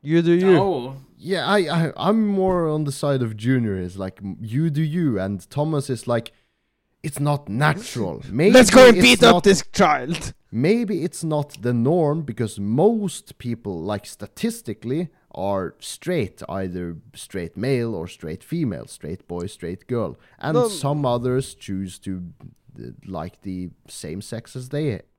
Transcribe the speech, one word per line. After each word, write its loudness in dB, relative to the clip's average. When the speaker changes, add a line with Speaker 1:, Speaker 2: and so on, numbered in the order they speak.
Speaker 1:
You 2
do 4
you. 6
Speaker 2:
Oh. -2
Speaker 3:
Yeah, -4
I, 2
I, -4
I'm 2
more 0
on -2
the -4
side -2
of -4
Junior 0
is -8
like, -8
"M-, -10
you -2
do -2
you," 0
and -4
Thomas -4
is -6
like, -2
"It's -8
not -2
natural." -2
Speaker 1:
<laughs> -14
Speaker 3:
Maybe 4
Speaker 1:
Let's 10
go 12
and 10
Speaker 3:
it's 6
Speaker 1:
beat 6
up 10
Speaker 3:
not 2
Speaker 1:
this 6
child. 0
Speaker 3:
Maybe 0
it's -8
not -4
the 0
norm, 2
because -6
most -2
people, -8
like, -8
statistically, -8
are -4
straight, -6
either -8
straight -10
male -2
or -8
straight -12
female, -6
straight -14
boy, -8
straight -12
girl, -6
and -4
Speaker 1:
No. 4
Speaker 3:
some -4
others -2
choose -10
to, -10
uh, -14
like -12
the -10
same -10
sex -14
as -12
they -4